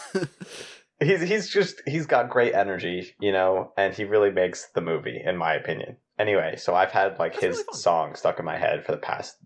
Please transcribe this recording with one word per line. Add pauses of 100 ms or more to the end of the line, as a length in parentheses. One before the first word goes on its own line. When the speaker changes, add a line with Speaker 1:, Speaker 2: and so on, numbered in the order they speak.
(140)
Speaker 1:
<laughs> (720)
Speaker 2:
He's,
he's
just,
he's
got
great
energy,
you
know,
and
he
really
makes
the
movie,
in
my
opinion. (240)
Anyway,
so
I've
had,
like,
Speaker 3:
That's
Speaker 2:
his
Speaker 3:
really
fun.
Speaker 2:
song
stuck
in
my
head
for
the
past, (120)